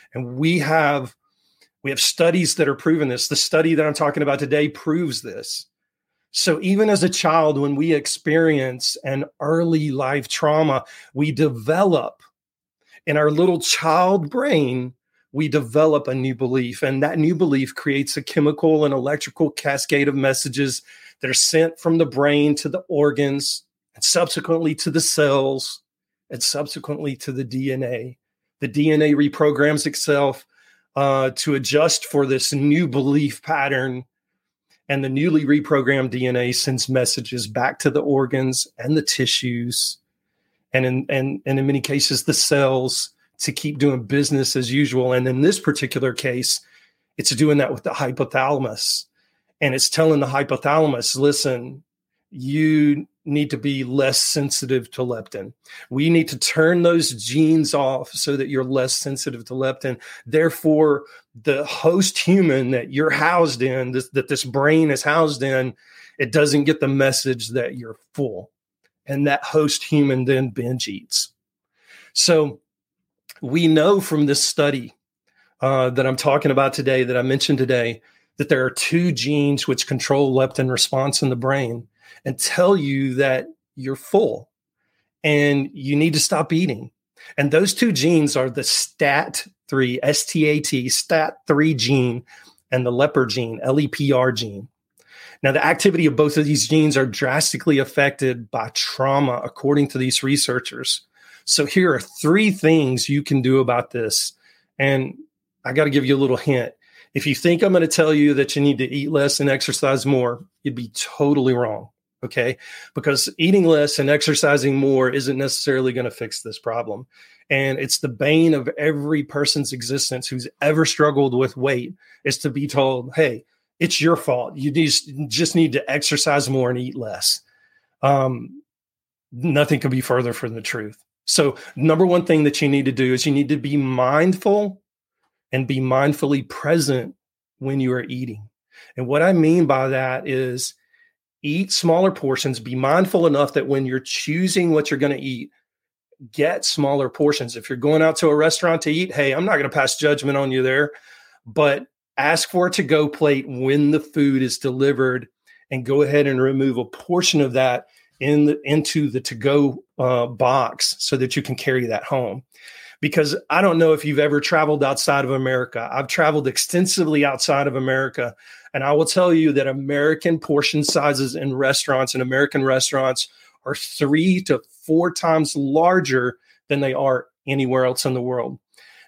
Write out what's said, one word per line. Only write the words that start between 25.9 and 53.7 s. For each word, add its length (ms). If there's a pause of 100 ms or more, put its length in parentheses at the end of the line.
and 120
subsequently 760
to 140
the 120
D 280
N 120
A. 340 (420)
The 80
D 240
N 100
A 120
reprograms 720
itself, 600 (520)
uh, 380
to 200
adjust 500
for 200
this 280
new 340
belief 540
pattern, 640 (840)
and 160
the 60
newly 360
reprogrammed 640
D 160
N 100
A 160
sends 340
messages 600
back 320
to 100
the 120
organs 640 (100)
and 180
the 60
tissues, 960 (720)
and 140
in, 240
and, 360
and 140
in 80
many 140
cases, 420
the 100
cells, 760 (300)
to 120
keep 260
doing 260
business 520
as 160
usual. 400
And 160
in 140
this 180
particular 540
case, 480 (560)
it's 140
doing 260
that 160
with 100
the 60
hypothalamus. 1160 (540)
And 160
it's 140
telling 320
the 60
hypothalamus, 920
"Listen, 640 (480)
you 760 (200)
need 220
to 80
be 260